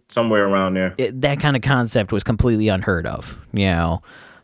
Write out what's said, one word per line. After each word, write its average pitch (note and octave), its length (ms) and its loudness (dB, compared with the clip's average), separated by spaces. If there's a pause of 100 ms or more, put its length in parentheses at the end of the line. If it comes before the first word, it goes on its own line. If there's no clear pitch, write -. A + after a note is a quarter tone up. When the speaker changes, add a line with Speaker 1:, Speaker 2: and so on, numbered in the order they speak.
Speaker 1:
Somewhere A2 380 0
around F#2+ 280 0
there. F#2 220 -2
Speaker 2:
it, B2+ 240 -4
that C#3+ 200 -2
kinda C#3+ 180 2
concept A#2+ 540 0
was G2+ 100 -2
completely A2 460 2
unheard F#2 360 0
of, - 320 -10 (140)
you G2+ 140 0
know? E2+ 360 0 (420)